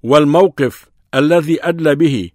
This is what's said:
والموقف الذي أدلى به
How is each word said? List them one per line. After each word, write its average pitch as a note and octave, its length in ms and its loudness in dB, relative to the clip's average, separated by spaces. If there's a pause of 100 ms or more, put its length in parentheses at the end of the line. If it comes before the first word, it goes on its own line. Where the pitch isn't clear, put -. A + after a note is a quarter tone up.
والموقف D3 840 0 (280)
الذي D#3 540 0
أدلى D#3+ 260 -2
به C#3 400 -2